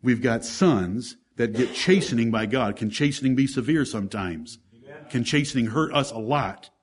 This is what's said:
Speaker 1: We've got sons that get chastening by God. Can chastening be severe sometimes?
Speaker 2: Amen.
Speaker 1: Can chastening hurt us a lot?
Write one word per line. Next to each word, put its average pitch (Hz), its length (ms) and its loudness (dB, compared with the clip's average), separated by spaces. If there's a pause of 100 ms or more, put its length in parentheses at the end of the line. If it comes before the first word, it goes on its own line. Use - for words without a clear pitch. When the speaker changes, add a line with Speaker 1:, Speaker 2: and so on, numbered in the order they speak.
Speaker 1:
We've 120 180 2
got 117 240 0
sons 113 720 0 (200)
that 117 160 0
get 123 200 0
chastening 127 560 2
by 110 160 0
God. 107 300 0
Can 107 160 -4
chastening 131 440 0
be 135 120 4
severe 135 380 0
sometimes? 95 760 -6 (160)
Speaker 2:
Amen. - 220 -20 (120)
Speaker 1:
Can 123 140 0
chastening 139 440 0
hurt 151 260 -2
us 143 180 0
a 117 80 -8
lot? 110 500 -4 (140)